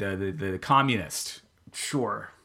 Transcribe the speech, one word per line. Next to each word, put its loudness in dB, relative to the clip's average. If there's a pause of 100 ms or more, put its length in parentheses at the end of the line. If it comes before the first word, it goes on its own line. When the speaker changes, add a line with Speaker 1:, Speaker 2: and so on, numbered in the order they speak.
(160)
Speaker 1:
the, -2
the, -2
the -2
communist. 2 (320)
Speaker 2:
Sure. -2 (140)